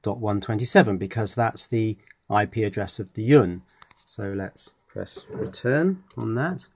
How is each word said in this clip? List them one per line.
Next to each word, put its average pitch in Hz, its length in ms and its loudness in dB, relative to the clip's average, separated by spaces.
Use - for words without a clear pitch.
dot 104 180 -4
one 104 220 -2
twenty-seven 110 560 4
because 98 360 -2
that's 117 320 0
the 110 320 -2
I 104 160 2
P 110 180 -4
address 101 360 0
of 101 140 -8
the 110 100 -6
Yun. 107 380 6
So - 380 -8
let's - 400 -8
press - 400 -10
return 165 760 -2
on 113 180 -6
that. 156 400 -6